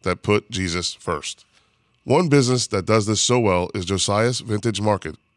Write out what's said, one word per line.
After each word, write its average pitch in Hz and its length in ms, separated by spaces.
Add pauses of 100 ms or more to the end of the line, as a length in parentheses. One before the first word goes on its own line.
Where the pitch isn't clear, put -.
that 90 180
put 104 300
Jesus 87 420
first. - 520 (580)
One 165 240
business 127 400
that 98 180
does 107 200
this 107 160
so 123 180
well 90 340
is 92 120
Josiah's 101 560
Vintage 104 400
Market 98 340 (220)